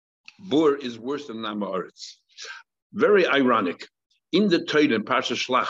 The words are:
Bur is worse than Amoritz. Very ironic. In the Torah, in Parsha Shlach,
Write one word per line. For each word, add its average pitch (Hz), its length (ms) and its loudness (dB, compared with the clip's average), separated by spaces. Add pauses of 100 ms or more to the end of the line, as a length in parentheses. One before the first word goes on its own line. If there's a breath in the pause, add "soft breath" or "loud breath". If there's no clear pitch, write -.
(400)
Bur 143 360 2
is 127 220 -8
worse 135 300 -8
than 113 100 -12
Amoritz. 104 800 -8 (800 loud breath)
Very 170 340 4
ironic. 123 600 0 (440)
In 202 160 4
the 170 180 2
Torah, 151 200 2
in 113 180 0
Parsha 127 320 -2
Shlach, 123 340 -2